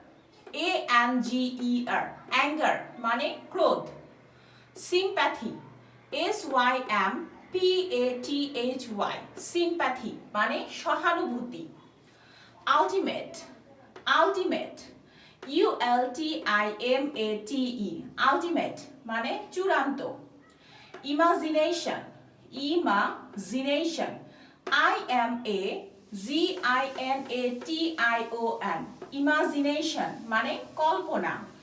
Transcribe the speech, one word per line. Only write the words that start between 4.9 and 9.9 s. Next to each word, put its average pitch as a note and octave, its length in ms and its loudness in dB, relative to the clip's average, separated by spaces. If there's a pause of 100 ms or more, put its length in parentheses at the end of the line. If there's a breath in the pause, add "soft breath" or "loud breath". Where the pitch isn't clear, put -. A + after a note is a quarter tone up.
এস G#4 140 0 (140)
ওয়াই B3+ 220 4 (300)
এম G3+ 100 0 (380)
পি F#4 160 4 (340)
এ - 20 4 (220)
টি C#4+ 120 -2 (260)
এইচ B3+ 180 -2 (140)
ওয়াই, - 200 -2 (360)
sympathy D#4+ 600 0 (240)